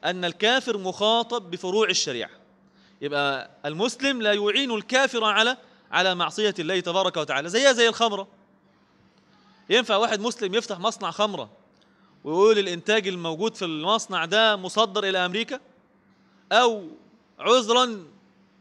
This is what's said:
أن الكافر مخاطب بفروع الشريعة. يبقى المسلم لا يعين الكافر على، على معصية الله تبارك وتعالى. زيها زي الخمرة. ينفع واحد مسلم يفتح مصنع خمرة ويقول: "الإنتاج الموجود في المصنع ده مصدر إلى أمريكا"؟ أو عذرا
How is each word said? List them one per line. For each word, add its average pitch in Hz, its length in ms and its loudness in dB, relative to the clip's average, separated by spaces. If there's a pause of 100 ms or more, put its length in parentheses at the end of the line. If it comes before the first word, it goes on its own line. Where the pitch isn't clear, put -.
أن 180 200 -4
الكافر 220 540 0
مخاطب 214 720 -2
بفروع 185 380 -2
الشريعة. 131 420 -4 (720)
يبقى 143 500 -4 (140)
المسلم 233 580 -2
لا 208 100 2
يعين 208 380 0
الكافر 247 540 0
على، 220 320 2 (340)
على 180 240 2
معصية 185 440 -2
الله 180 220 -2
تبارك 180 360 -2
وتعالى. 147 320 -4
زيها 254 240 4
زي 233 160 4
الخمرة. 214 400 -2 (1400)
ينفع 220 260 2
واحد 220 240 2
مسلم 208 340 -4
يفتح 208 240 -2
مصنع 196 320 -4
خمرة 180 400 -4 (760)
ويقول: 196 340 4
"الإنتاج 196 500 -2
الموجود 180 460 -4
في 196 100 -8
المصنع 175 600 -2
ده 214 320 2
مصدر 196 480 0
إلى 190 220 0
أمريكا"؟ 220 340 -6 (920)
أو 220 360 2 (500)
عذرا 226 680 2 (560)